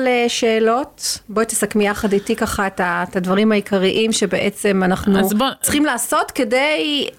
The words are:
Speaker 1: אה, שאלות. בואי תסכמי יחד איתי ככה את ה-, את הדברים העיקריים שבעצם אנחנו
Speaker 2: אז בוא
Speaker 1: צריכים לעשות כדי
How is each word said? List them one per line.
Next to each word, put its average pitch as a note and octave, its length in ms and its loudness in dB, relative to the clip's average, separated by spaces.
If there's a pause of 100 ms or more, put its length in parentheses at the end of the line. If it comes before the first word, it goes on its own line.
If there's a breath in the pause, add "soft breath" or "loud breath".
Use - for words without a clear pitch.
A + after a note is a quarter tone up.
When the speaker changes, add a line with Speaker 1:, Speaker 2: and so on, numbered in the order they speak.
Speaker 1:
אה, B3 220 2
שאלות. A3+ 920 0 (100)
בואי A3 180 0
תסכמי G#3 420 0
יחד G3+ 240 -2
איתי G3+ 240 0
ככה G#3 300 -2
את G3 140 -6
ה-, F3 300 0
את - 60 -6
הדברים G3 360 2
העיקריים G3+ 600 0
שבעצם G3+ 720 0
אנחנו F#3+ 360 2
Speaker 2:
אז G3 140 0
בוא A#3 120 2 (160)
Speaker 1:
צריכים D4 220 0
לעשות D4+ 460 -2
כדי C#4+ 760 0 (100)